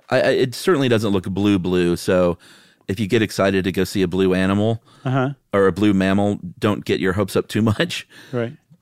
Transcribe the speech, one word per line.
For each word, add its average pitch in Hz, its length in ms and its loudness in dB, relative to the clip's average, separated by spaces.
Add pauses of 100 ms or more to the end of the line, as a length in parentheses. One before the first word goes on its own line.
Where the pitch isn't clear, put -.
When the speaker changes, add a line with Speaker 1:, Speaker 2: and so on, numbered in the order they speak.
Speaker 1:
I, 131 120 2
I, - 100 2
it 117 240 0
certainly 139 340 0
doesn't 110 220 0
look 95 140 0
blue, 101 320 2
blue. 90 380 2
So 90 420 0 (500)
if 101 120 -4
you 107 80 -2
get 110 160 2
excited 95 400 0
to 95 80 -2
go 92 120 -2
see 95 200 -4
a 90 40 0
blue 92 280 2
animal 101 480 0 (200)
Speaker 2:
Uh-huh. 131 280 -2 (220)
Speaker 1:
or 98 140 4
a 92 40 4
blue 101 220 2
mammal, 98 460 0 (200)
don't 104 260 -2
get 98 140 -2
your 92 140 -2
hopes 98 220 -2
up 95 120 -2
too 107 140 -2
<laughs> 110 180 2
much. - 280 -6 (240)
Speaker 2:
Right. 123 240 -6 (260)